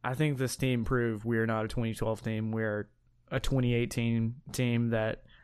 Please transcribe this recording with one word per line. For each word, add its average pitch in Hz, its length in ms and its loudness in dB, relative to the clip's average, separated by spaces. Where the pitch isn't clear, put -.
I 123 120 -2
think 143 220 2
this 127 180 -2
team 123 300 0
proved 113 400 0
we're 113 200 2
not 110 200 0
a - 20 -4
twenty 117 260 -2
twelve 110 300 -2
team. 110 280 -2
We're 107 360 -2
a 131 80 0
twenty 123 340 2
eighteen 117 640 0
team 120 380 2
that 110 320 -2